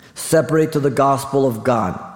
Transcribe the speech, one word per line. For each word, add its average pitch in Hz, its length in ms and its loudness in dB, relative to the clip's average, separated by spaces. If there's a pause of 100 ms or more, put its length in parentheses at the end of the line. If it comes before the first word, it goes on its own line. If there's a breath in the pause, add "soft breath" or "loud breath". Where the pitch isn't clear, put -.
(140)
Separate 156 600 0
to 147 60 -2
the 139 120 0
gospel 135 520 2
of 110 200 -2
God. 110 340 0 (180)